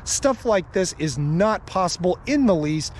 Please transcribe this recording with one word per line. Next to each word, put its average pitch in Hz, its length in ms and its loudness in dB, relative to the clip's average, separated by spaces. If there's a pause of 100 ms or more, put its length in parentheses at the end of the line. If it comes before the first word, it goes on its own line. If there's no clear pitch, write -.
stuff - 400 0
like 208 260 2
this 185 260 0
is 143 200 -4
not 175 500 0
possible 180 580 0
in 277 200 2
the 196 100 6
least 151 440 -2